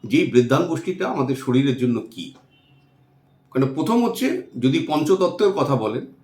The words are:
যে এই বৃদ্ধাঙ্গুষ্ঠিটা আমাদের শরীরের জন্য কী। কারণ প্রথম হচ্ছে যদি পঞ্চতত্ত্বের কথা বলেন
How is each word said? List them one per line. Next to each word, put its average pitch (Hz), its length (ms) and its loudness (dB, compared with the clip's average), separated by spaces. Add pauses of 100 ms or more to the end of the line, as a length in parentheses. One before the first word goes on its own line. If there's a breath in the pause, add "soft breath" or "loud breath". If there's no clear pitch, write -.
যে 110 140 0
এই 165 140 2
বৃদ্ধাঙ্গুষ্ঠিটা 165 760 2
আমাদের 135 280 -2
শরীরের 131 420 0
জন্য 123 240 0 (100)
কী। - 220 -16 (1160)
কারণ 131 220 0
প্রথম 226 300 0
হচ্ছে 285 380 -2 (180)
যদি 123 280 0
পঞ্চতত্ত্বের 185 640 2
কথা 143 240 0
বলেন 113 300 -4 (180)